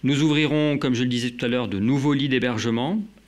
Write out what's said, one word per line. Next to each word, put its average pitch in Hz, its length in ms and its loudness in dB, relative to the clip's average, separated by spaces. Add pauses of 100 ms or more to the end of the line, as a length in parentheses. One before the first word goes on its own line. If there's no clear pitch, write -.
Nous 139 200 2
ouvrirons, 151 560 2
comme 139 160 0
je 117 80 0
le 123 60 0
disais 120 220 -2
tout 120 140 -8
à 123 40 0
l'heure, 120 200 -2
de 98 100 -2
nouveaux 135 360 2
lits 139 140 0
d'hébergement 123 720 0 (260)